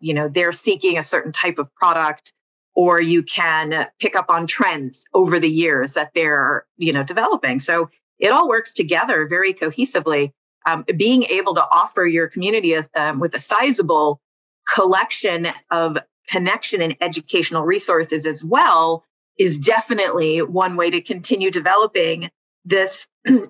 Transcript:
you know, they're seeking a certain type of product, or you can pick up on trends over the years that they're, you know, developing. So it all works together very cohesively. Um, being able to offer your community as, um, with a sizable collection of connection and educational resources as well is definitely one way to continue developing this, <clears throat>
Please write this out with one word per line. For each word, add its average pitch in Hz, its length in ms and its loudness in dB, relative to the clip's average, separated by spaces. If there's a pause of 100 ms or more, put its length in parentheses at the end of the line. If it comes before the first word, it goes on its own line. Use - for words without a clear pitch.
you 160 120 -4
know, 147 160 -2
they're 175 220 0
seeking 180 480 0
a 151 60 -6
certain 165 260 -4
type 170 280 -4
of 139 180 -8
product, 165 560 0 (420)
or 175 260 4
you 165 220 2
can 160 640 -2 (140)
pick 208 160 -2
up 180 140 -2
on 165 180 0
trends 156 560 -4 (100)
over 175 240 4
the 165 100 2
years 151 460 0
that 151 180 -4
they're, 147 540 0 (100)
you 160 160 -2
know, 139 120 -2
developing. 180 560 -2
So 165 280 -2 (300)
it 202 140 4
all 302 160 4
works 220 260 -2
together 165 540 0
very 185 260 0
cohesively. 156 800 -2 (340)
Um, 160 180 -2 (120)
being 233 260 4
able 190 320 -2
to 165 100 2
offer 180 400 2
your 165 220 0
community 185 480 -2
as, 156 220 -4
um, 151 240 -2
with 165 160 -4
a - 40 -6
sizable 170 800 0 (480)
collection 190 800 0 (240)
of 165 280 -2 (300)
connection 185 540 -2
and 160 180 -2
educational 165 640 -2
resources 165 640 0
as 151 160 -6
well 165 640 2 (340)
is 165 220 2
definitely 180 800 0
one 180 320 -2
way 170 160 0
to 175 100 -2
continue 185 520 -2
developing 175 760 0 (360)
this, 190 420 0 (100)
<clears throat> - 80 -20 (260)